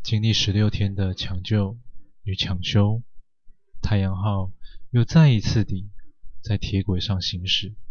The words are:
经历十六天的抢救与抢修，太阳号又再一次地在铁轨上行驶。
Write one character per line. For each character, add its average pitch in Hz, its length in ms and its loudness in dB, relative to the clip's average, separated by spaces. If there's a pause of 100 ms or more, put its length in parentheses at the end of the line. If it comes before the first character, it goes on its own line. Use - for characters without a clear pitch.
经 107 220 0
历 113 80 4
十 101 220 0
六 104 160 4
天 101 260 0
的 95 180 0
抢 92 300 -4
救 104 340 0 (460)
与 101 100 -4
抢 92 300 -2
修， 104 400 2 (800)
太 - 160 2
阳 95 180 0
号 95 380 -2 (380)
又 120 120 4
再 156 260 6
一 113 120 4
次 104 240 2
地 95 240 -4 (520)
在 101 160 -2
铁 98 240 0
轨 92 200 0
上 95 200 -2
行 87 240 -6
驶。 98 300 -2 (160)